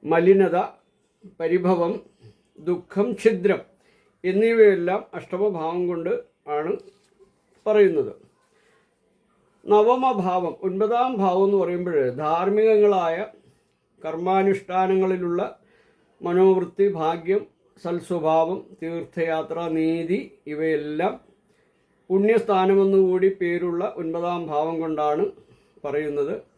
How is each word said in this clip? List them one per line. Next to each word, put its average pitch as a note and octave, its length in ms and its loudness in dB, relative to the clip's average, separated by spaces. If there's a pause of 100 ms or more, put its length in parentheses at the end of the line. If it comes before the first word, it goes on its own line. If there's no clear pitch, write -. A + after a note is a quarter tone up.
(120)
മലിനത, F3 460 4 (800)
പരിഭവം, F3 540 0 (720)
ദുഃഖം, F3+ 400 -2 (140)
ഛിദ്രം G3 400 0 (680)
എന്നിവയെല്ലാം G3 720 4 (160)
അഷ്ടമഭാവം F3+ 720 -4
കൊണ്ട് E3 240 -4 (440)
ആണ് D#3 140 -4 (920)
പറയുന്നത്. F#3+ 480 4 (1600)
നവമഭാവം, G#3 840 2 (140)
ഒൻപതാം A3 440 0 (100)
ഭാവം F#3+ 260 2
എന്ന് G3+ 140 2
പറയുമ്പോൾ F3 360 -2 (240)
ധാർമ്മികങ്ങളായ F#3+ 960 2 (880)
കർമാനുഷ്ഠാനങ്ങളിലുള്ള F#3 1400 0 (840)
മനോവൃത്തി, F#3 600 2 (120)
ഭാഗ്യം, E3+ 420 -2 (420)
സൽസ്വഭാവം, E3+ 800 -2 (220)
തീർത്ഥയാത്ര, E3 760 -6 (180)
നീതി E3 440 -2 (320)
ഇവയെല്ലാം D#3 600 -2 (960)
പുണ്യസ്ഥാനമെന്നുകൂടി F#3+ 1200 2 (100)
പേരുള്ള F3 520 -4 (100)
ഒൻപതാം E3+ 380 -4 (120)
ഭാവം D#3+ 300 -2
കൊണ്ടാണ് D3+ 420 -2 (600)
പറയുന്നത്. D3 500 -4 (220)